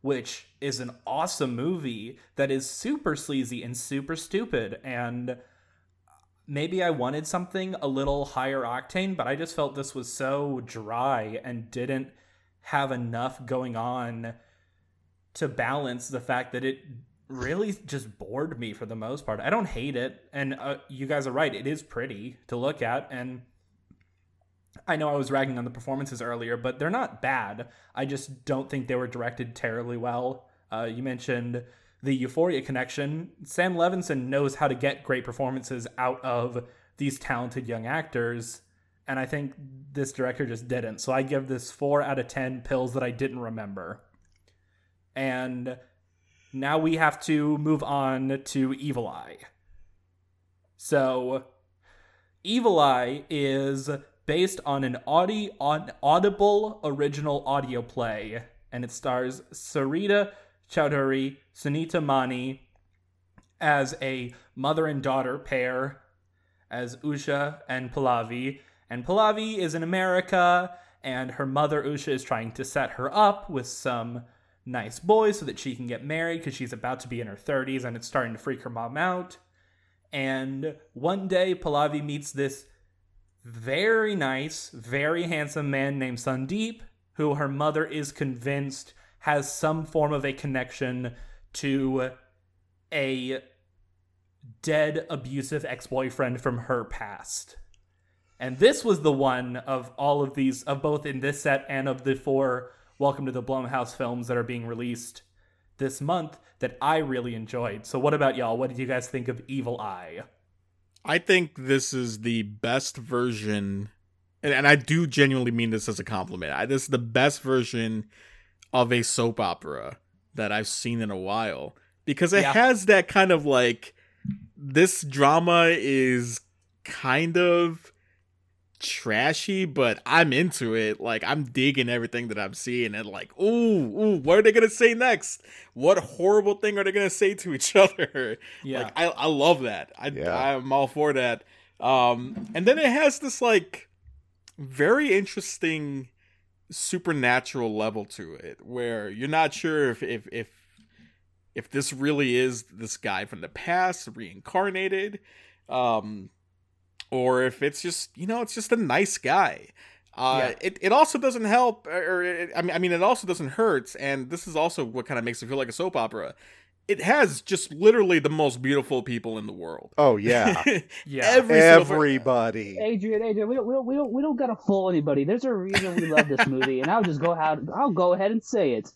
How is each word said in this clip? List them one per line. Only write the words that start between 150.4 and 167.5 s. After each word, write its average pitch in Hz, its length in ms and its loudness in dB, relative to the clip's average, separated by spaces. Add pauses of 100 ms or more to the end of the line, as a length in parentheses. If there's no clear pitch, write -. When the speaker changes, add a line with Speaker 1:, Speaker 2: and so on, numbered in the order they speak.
Speaker 2:
if - 160 -10
this 139 220 -2
really 139 440 2
is 127 280 0
this 110 340 -10
guy 98 260 -4
from 101 160 -14
the 82 80 -12
past 180 640 -2
reincarnated, 190 1080 -4 (480)
um, 107 600 0 (800)
or 127 340 2
if 127 180 -2
it's 147 200 -2
just, - 360 -8
you 180 80 -8
know, 233 160 -2
it's 220 120 -8
just 226 180 0
a 226 40 6
nice 190 400 2
guy. 143 520 2 (480)
Uh, 131 260 2
Speaker 1:
Yeah. 127 180 0
Speaker 2:
it, 190 220 -4
it 190 100 4
also 294 260 6
doesn't 240 260 0
help, 226 420 4
or, 151 60 -8 (240)
or 180 80 0
it, 175 320 -2
I 170 60 0
mean, 175 120 0
I 170 40 2
mean, 180 140 2
it 170 100 2
also 220 240 4
doesn't 170 240 -4
hurt, 180 500 2
and 135 300 -2
this 165 180 -10
is 156 80 -6
also 165 280 0
what 120 220 -6
kinda 123 160 -4
makes 117 200 -6
it 117 60 -12
feel 135 100 -4
like 131 100 -2
a 113 40 -10
soap 180 240 -4
opera. 110 380 -4 (540)
It 202 140 0
has 196 400 4
just - 320 -2